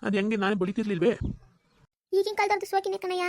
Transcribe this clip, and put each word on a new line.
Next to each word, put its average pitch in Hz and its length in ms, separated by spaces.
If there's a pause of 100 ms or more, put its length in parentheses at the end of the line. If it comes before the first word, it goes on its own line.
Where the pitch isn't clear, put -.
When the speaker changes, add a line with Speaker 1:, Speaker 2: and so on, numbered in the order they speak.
Speaker 1:
ಅದ್ 208 140
ಹೆಂಗೆ 214 200
ನಾನೇ 202 180
ಬಳಿತಿರ್ಲಿಲ್ವೇ? 196 560 (1000)
Speaker 2:
ಈಗಿನ 403 240
ಕಾಲದವ್ರದ್ದು 403 300
ಸೋಕಿನೇ 392 300
ಕಣಯ್ಯ, 370 320